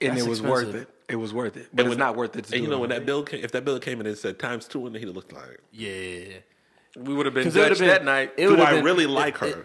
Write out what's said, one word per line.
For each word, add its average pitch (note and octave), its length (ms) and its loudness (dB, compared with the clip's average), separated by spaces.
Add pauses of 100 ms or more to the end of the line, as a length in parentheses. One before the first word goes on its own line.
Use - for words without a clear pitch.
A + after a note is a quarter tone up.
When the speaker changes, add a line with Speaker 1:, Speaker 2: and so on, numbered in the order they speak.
Speaker 1:
And C3 120 0
Speaker 2:
That's B2 120 0
Speaker 1:
it A#2 40 0
was A2+ 120 -4
worth B2 280 2
Speaker 2:
expensive. G#2+ 200 -10 (180)
Speaker 1:
it. C3 60 -6
It - 40 -4
was A2 180 -6
worth A#2+ 200 -4
it. B2 160 -16
But B2 120 2
Speaker 3:
And A#2+ 40 2
Speaker 1:
it's - 20 0
Speaker 3:
when, A#2+ 100 0
Speaker 1:
not B2 160 0
worth A#2 200 -4
it A2+ 100 -8
to A2+ 100 -6
Speaker 3:
and B2 60 -2
Speaker 1:
do - 20 -2
Speaker 3:
you - 40 -4
know, C#3 120 -2
when A#2+ 100 -2
Speaker 1:
another A#2+ 120 -2
Speaker 3:
that A#2+ 40 -12
bill C#3+ 180 -2
came, - 200 -8
if - 80 -8
that B2+ 120 -4
bill C3+ 160 -2
came B2 220 -8
in G#2+ 60 -6
and G#2 100 -6
said F#2+ 220 -8
times A#2+ 280 -8
two, B2 200 -8
and A2 80 -12
he A2+ 100 -12
looked F#2 260 -14
like, C2+ 300 -20 (100)
Speaker 2:
Yeah. F#2+ 520 -10 (720)
Speaker 1:
We C3 160 -8
would C#3+ 140 0
have B2+ 80 -2
been C3 100 2
Speaker 2:
'Cause E3 100 0
it G3 40 8
would've G3+ 180 6
Speaker 1:
Dutch - 20 -2
Speaker 2:
been, F3+ 100 4
Speaker 1:
that F#3 160 6
night. C3+ 320 0
Speaker 2:
it F3 120 4
would've E3+ 100 10
Speaker 3:
Do D#3+ 60 8
I D3 80 6
Speaker 2:
been, D3+ 100 4
Speaker 3:
really F3 220 4
Speaker 2:
it, C#3 40 0
Speaker 3:
like C#3 280 0
her? - 100 -4
Speaker 2:
it, D3 180 -4